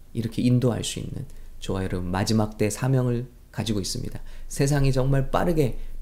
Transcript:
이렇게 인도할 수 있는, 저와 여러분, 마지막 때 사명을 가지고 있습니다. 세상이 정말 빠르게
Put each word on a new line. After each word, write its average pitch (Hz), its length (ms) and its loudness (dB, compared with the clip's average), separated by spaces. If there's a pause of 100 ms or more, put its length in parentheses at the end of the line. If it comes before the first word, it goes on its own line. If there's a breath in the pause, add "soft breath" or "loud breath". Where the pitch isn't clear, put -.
(120)
이렇게 117 300 -4
인도할 123 420 2
수 - 140 -6
있는, - 280 -8 (320 soft breath)
저와 95 260 -2
여러분, 90 260 -2
마지막 107 480 2
때 104 120 2
사명을 123 580 0 (220)
가지고 107 300 -2
있습니다. - 400 -6 (280 soft breath)
세상이 139 440 4
정말 135 380 2
빠르게 165 480 2 (240 loud breath)